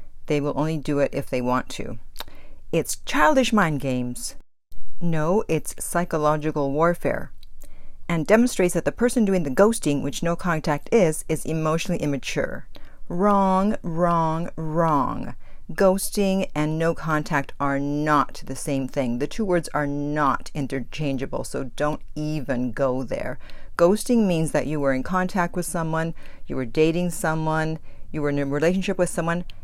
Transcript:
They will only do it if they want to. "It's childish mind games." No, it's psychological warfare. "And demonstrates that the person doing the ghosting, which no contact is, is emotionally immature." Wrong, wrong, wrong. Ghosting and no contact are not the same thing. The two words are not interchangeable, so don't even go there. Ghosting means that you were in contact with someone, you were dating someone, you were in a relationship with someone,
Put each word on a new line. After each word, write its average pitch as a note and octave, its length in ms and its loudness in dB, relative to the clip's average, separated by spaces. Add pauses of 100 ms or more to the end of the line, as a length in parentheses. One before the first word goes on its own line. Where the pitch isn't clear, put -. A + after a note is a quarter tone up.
(280)
They D3 120 0
will C#3+ 160 -2
only D#3 220 0
do C#3+ 220 0
it C#3 120 2
if - 160 -4
they B2+ 140 -2
want B2 280 0
to. - 280 -6 (760)
"It's - 260 0 (100)
childish C#4+ 440 4
mind E3 280 2
games." B2 560 -4 (640)
No, E3+ 460 4
it's D#3 320 0
psychological D3+ 920 0
warfare. D3+ 600 2 (760)
"And E3 200 0
demonstrates G3+ 480 4
that E3 100 -2
the - 60 2
person A#3+ 340 2
doing F#3+ 160 2
the C3+ 200 2
ghosting, F3+ 420 2
which - 180 -4
no E3+ 140 0
contact D#3 580 -2
is, F3 340 4
is D#3 160 -2
emotionally D#3+ 560 0
immature." - 680 -2 (400)
Wrong, G3 760 4
wrong, E3 720 0
wrong. D#3 800 0 (360)
Ghosting F#3+ 840 2
and D3+ 240 0
no E3 160 2
contact D3+ 640 -2
are C#3 200 0
not D3 680 0
the C3+ 80 -6
same C3+ 320 -2
thing. A#2+ 320 -2
The C#3 80 -2
two - 180 -2
words F3+ 300 0
are D3 100 0
not C#3+ 680 0
interchangeable, C3+ 880 -4
so C3 220 -6 (100)
don't D3+ 260 -2 (140)
even C#3 560 -2
go C3 320 0
there. - 340 -6 (400)
Ghosting G#3 480 4
means D#3+ 280 2
that C#3 120 0
you D3+ 140 -2
were C#3 140 2
in C3 100 0
contact F3+ 520 0
with F3+ 120 -2
someone, E3 480 -2 (320)
you C#3 80 -4
were C3 100 -2
dating D#3+ 460 2
someone, D#3+ 640 0 (340)
you D3+ 120 -2
were D3 60 2
in C#3+ 100 0
a C#3+ 60 0
relationship F3+ 520 0
with F3 120 2
someone, E3+ 360 -2 (180)